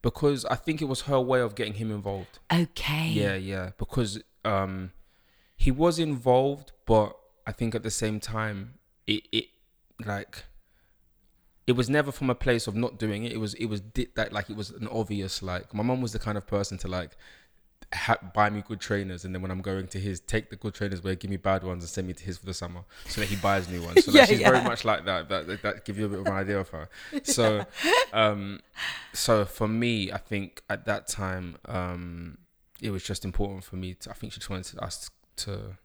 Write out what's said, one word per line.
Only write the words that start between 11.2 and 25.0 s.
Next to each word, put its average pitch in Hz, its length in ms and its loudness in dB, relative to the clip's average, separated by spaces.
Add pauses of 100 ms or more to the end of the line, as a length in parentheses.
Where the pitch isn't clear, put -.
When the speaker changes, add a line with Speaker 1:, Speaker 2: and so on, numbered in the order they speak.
Speaker 1:
it 127 60 4
was 120 160 2
never 143 220 2
from 131 200 -2
a 123 40 4
place 117 320 2
of 104 80 -4
not 117 240 -2
doing 107 260 -2
it. 117 80 -6
It 110 60 -4
was, 107 160 -4
it 113 120 -4
was 104 140 -2
di-, 110 340 -4
that, 110 180 -2
like, 104 180 -4
it 104 60 -8
was 107 140 -8
an 110 180 -8
obvious, 101 540 -2
like, 90 300 -6
my 104 100 -2
mum 127 180 2
was 117 120 -2
the 113 60 -4
kind 107 200 -2
of - 80 -8
person 101 320 -2
to, 95 100 -6
like, 92 280 -4 (800)
ha-, - 220 2 (180)
buy 104 160 6
me 104 160 -4
good 107 140 -8
trainers, 95 440 -4
and 92 100 -6
then 92 80 -4
when 92 80 -6
I'm 92 100 -4
going 95 280 -4
to 95 120 -6
his, 98 200 -4
take - 300 -2
the 101 60 -12
good - 180 -6
trainers 98 260 -4
away, 92 160 0
give 95 140 -6
me 98 60 -2
bad 95 260 2
ones 90 220 -6
and 80 60 -10
send 92 180 -4
me 90 60 -6
to - 100 -16
his 90 140 -6
for - 80 -14
the 95 80 -6
summer 87 280 -10 (240)
so - 140 -4
that 101 80 -2
he 101 80 -2
buys 98 320 2
new 87 160 -4
ones. 87 200 8
So, - 60 -2
Speaker 2:
<laughs> - 20 2
Speaker 1:
like, 294 80 12
Speaker 2:
Yeah, 254 60 12
Speaker 1:
she's - 140 6
very - 180 8
Speaker 2:
yeah. - 60 2
Speaker 1:
much - 200 -2
like 101 200 2